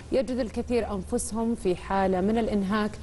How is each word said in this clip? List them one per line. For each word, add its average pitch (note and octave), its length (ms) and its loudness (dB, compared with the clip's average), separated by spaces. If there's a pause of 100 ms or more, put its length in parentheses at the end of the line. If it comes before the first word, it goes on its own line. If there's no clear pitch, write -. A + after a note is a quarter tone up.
(120)
يجد B3+ 260 0
الكثير A#3 560 -2
أنفسهم A3+ 600 -2
في F3+ 200 0
حالة F#3+ 460 2
من A3 160 2
الإنهاك G#3+ 540 0 (120)